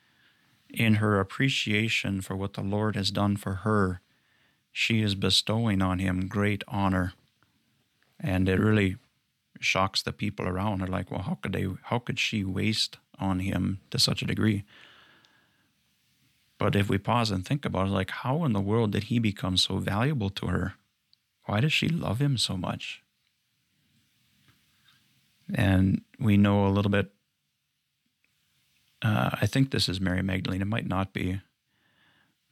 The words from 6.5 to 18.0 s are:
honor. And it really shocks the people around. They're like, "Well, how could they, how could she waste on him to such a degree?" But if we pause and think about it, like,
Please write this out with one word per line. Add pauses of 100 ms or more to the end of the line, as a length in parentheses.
honor. (1040)
And
it
really (640)
shocks
the
people
around.
They're
like,
"Well,
how
could
they, (180)
how
could
she
waste (200)
on
him (100)
to
such
a
degree?" (1900)
But
if
we
pause
and
think
about
it,
like,